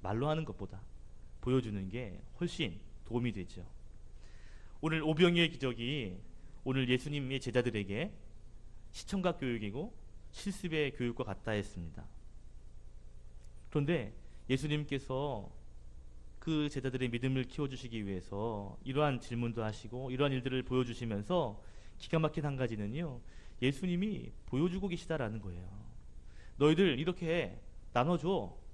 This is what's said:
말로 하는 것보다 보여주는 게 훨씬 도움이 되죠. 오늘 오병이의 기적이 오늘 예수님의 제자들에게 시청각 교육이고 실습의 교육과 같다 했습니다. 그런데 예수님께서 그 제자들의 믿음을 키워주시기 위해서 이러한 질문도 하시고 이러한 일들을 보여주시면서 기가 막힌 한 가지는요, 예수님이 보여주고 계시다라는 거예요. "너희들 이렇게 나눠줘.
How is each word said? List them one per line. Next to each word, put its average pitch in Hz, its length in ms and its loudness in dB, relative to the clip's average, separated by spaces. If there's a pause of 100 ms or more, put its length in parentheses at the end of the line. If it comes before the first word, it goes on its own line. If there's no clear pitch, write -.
말로 110 260 2
하는 156 160 2
것보다 98 380 -8 (580)
보여주는 110 480 2
게 107 340 -6 (160)
훨씬 160 400 0 (280)
도움이 120 260 2
되죠. 90 340 -6 (1160)
오늘 160 200 2
오병이의 170 480 8
기적이 120 680 -2 (440)
오늘 131 260 4
예수님의 135 500 2
제자들에게 117 720 2 (800)
시청각 185 480 0
교육이고 120 560 -2 (340)
실습의 160 640 0
교육과 120 320 0
같다 107 280 -2
했습니다. 87 540 -2 (1600)
그런데 143 440 2 (360)
예수님께서 139 1000 0 (880)
그 151 300 2
제자들의 131 400 0
믿음을 127 360 2
키워주시기 127 600 -4
위해서 101 800 -2
이러한 131 360 4
질문도 117 440 0
하시고 120 460 -4
이러한 135 220 4
일들을 131 320 2
보여주시면서 117 1000 2 (360)
기가 - 200 2
막힌 156 260 4
한 143 120 2
가지는요, 120 640 0 (400)
예수님이 175 720 2 (140)
보여주고 180 420 2
계시다라는 139 520 0
거예요. 92 280 -6 (880)
"너희들 156 420 8
이렇게 165 640 0 (320)
나눠줘. 147 640 4 (180)